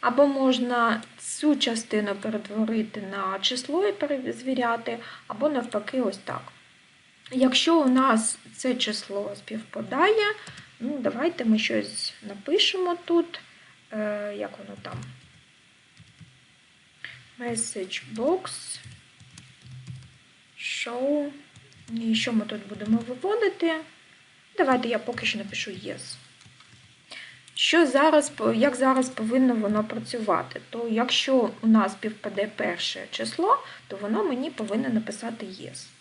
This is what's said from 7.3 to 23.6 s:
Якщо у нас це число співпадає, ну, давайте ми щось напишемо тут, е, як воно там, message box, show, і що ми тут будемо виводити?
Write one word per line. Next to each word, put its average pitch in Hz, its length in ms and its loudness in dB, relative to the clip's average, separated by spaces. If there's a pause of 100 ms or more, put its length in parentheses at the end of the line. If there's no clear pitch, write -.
Якщо 262 500 6
у 269 80 6
нас 254 500 4 (180)
це 254 180 0
число 202 640 -4
співпадає, 302 960 0 (460)
ну, 277 180 -4
давайте 240 460 -2
ми 220 140 6
щось 214 640 -2
напишемо 349 840 0
тут, 339 360 2 (520)
е, 208 460 -4
як 196 200 -8
воно 202 240 -14
там, - 160 -10 (2500)
message 226 640 -6 (120)
box, 311 640 -4 (1800)
show, 285 720 -2 (600)
і 226 240 0
що 233 180 0
ми 214 120 2
тут - 240 -10
будемо 208 300 2 (100)
виводити? 359 680 0 (800)